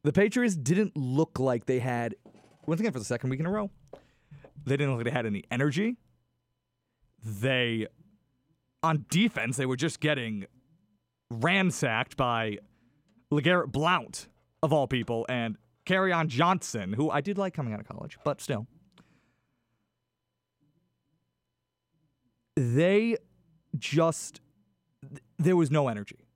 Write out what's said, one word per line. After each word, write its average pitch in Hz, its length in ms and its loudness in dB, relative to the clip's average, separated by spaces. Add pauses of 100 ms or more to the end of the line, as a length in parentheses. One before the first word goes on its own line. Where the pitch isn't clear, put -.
The 143 100 2
Patriots 208 440 4
didn't 170 400 0
look 139 420 0
like 127 280 0
they 127 120 2
had, 120 380 -2 (500)
once 165 140 -2
again 214 120 0
for 131 60 -6
the 107 60 -8
second 127 260 -4
week 131 100 -4
in 160 60 -2
a 180 40 -2
row, 208 200 -4 (960)
they 135 100 2
didn't 139 140 2
look 123 80 0
like 117 60 -4
they 117 120 -2
had 117 100 0
any 101 240 -2
energy. 147 460 0 (1300)
They, 113 640 -2 (920)
on 160 260 0
defense, 135 480 0
they 139 80 -2
were 127 120 0
just 143 220 -2
getting 117 480 -2 (840)
ransacked 131 880 0
by 113 420 0 (720)
LeGarrette 151 400 2
Blount, 156 560 -2 (340)
of 147 100 2
all 143 140 4
people, 117 420 -2
and 117 280 -2 (300)
Kerryon 180 420 2
Johnson, 120 640 0
who 143 180 0
I 139 120 0
did 202 160 -4
like 190 160 -4
coming 123 180 -4
out 104 80 -8
of 107 60 -16
college, - 380 -14
but 147 180 -4
still. 117 240 -4 (4000)
They 180 600 2 (600)
just, - 640 -2 (600)
th-, - 220 -20 (160)
there 180 180 4
was 156 140 4
no 143 180 2
energy. 104 480 -10